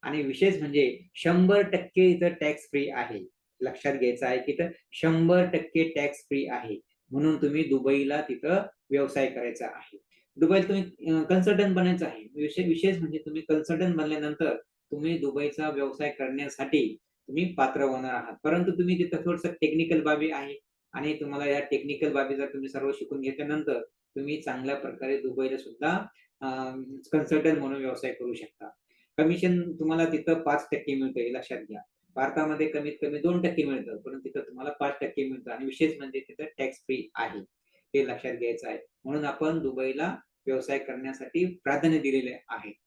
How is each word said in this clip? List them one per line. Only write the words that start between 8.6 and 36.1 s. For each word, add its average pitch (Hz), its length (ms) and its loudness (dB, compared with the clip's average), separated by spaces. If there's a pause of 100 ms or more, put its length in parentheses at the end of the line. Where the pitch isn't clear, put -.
व्यवसाय 135 360 2
करायचा 120 380 -6
आहे. - 320 -14 (380)
दुबईला 185 320 6
तुम्ही, 190 440 -2
अ, 160 120 4
कन्सल्टंट 190 520 4
बनायचं 180 300 4
आहे. - 360 -8
विशे-, 170 260 -2
विशेष 170 300 4
म्हणजे 160 200 -4
तुम्ही 151 240 -6
कन्सल्टंट 160 540 2
बनल्यानंतर 151 680 -2
तुम्ही 156 540 -4
दुबईचा 147 520 -2
व्यवसाय 139 400 -2
करण्यासाठी 135 880 -2 (300)
तुम्ही 170 260 -2
पात्र 135 280 0
होणार 131 320 0
आहात. 120 200 -6 (100)
परंतु 180 280 2
तुम्ही 175 260 2
तिथं 170 280 0
थोडंसं 175 240 -2 (120)
टेक्निकल 160 400 2
बाबी 151 300 0
आहे 139 280 -8 (340)
आणि 147 260 -4
तुम्हाला 143 260 -6
या 143 140 2
टेक्निकल 143 540 -2
बाबी 139 220 0
जर 139 100 -2
तुम्ही 135 240 -8
सर्व 135 220 -2
शिकून 139 300 -6
घेतल्यानंतर 147 640 -2
तुम्ही 143 560 -8
चांगल्या 131 340 -4
प्रकारे 135 420 -4
दुबईला 131 400 0
सुद्धा, 151 480 0 (360)
अ, 135 60 -4 (640)
कन्सल्टंट 151 460 4
म्हणून 135 240 -4
व्यवसाय 127 320 -4
करू 123 200 -6
शकता. - 360 -14 (480)
कमिशन 175 540 4
तुम्हाला 165 340 2
तिथं 160 280 2
पाच 147 380 0
टक्के 143 240 -2
मिळतं, 131 240 -2
हे 120 140 0
लक्षात 123 260 -8
घ्या. 107 220 -14 (340)
भारतामध्ये 156 520 0
कमीत 147 240 -4 (100)
कमी 147 180 -2
दोन 175 220 2
टक्के 165 220 2
मिळतं, 117 340 -4
पण 131 220 -12
तिथं 131 200 -8
तुम्हाला 131 320 -10
पाच 143 300 -4
टक्के 135 280 -4
मिळतं. 123 220 -10
आणि 123 140 -8
विशेष 151 320 0
म्हणजे 135 220 -8